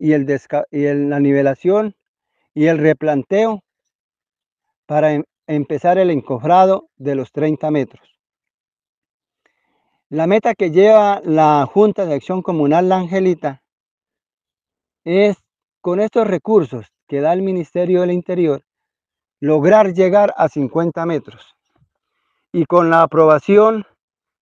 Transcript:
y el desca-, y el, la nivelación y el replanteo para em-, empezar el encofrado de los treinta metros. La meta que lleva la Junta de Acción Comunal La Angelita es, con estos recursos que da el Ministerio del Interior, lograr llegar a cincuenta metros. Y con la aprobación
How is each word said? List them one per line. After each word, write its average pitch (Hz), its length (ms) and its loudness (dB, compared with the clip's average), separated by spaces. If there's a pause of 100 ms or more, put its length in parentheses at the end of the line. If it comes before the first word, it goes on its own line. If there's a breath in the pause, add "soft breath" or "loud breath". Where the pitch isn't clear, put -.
y 151 140 0
el 143 120 -2
desca-, 143 460 -6
y 147 140 -4
el, 143 240 -2
la 143 100 -4
nivelación 143 760 0 (600)
y 151 120 0
el 165 100 2
replanteo 156 880 -2 (1200)
para 151 300 0
em-, 151 100 -4 (220)
empezar 156 500 -2
el 185 140 2
encofrado 165 840 0
de 139 180 -6
los 127 180 -8
treinta 151 380 -4
metros. - 500 -6 (1900)
La 160 160 -4
meta 214 280 0
que 185 160 -4
lleva 202 540 4
la 156 420 2
Junta 202 380 0
de 165 80 -4
Acción 180 300 -6
Comunal 165 480 0
La 185 60 2
Angelita 180 640 -4 (1400)
es, 196 340 0 (420)
con 180 180 -4
estos 220 280 0
recursos 165 640 -2 (160)
que 143 140 -4
da 156 100 0
el 185 80 -2
Ministerio 180 640 -2
del 180 80 -2
Interior, 175 560 -4 (720)
lograr 170 540 2
llegar 190 420 2
a 160 140 0
cincuenta 165 560 -4
metros. - 500 -10 (960)
Y 170 140 -2
con 170 240 2
la 165 100 4
aprobación 196 840 2 (560)